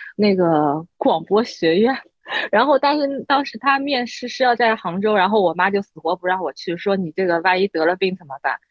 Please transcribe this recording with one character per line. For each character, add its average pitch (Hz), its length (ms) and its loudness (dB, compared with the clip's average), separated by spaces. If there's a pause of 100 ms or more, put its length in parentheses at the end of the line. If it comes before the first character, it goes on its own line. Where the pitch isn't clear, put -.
(160)
那 202 200 2
个 160 480 2 (140)
广 165 260 0
播 202 200 2
学 170 340 0
院， 240 180 2 (300)
<laughs> - 260 -6
然 226 140 4
后 285 140 4
但 285 180 2
是 277 300 -4
当 277 180 0
时 - 140 -14
他 269 180 0
面 269 300 -2
试 - 200 -12
是 - 160 -4
要 247 120 4
在 220 200 2
杭 180 240 -6
州， 214 140 0
然 190 160 2
后 214 100 4
我 175 140 2
妈 180 160 0
就 196 140 0
死 - 160 -18
活 160 160 -2
不 175 100 -16
让 185 160 0
我 151 120 -4
去， - 220 -8
说 196 220 -2
“你 175 140 -4
这 190 160 -2
个 170 140 0
万 185 200 2
一 196 60 2
得 160 180 -2
了 175 100 2
病 185 220 -2
怎 170 80 -20
么 139 160 -14
办？” 135 140 -4 (160)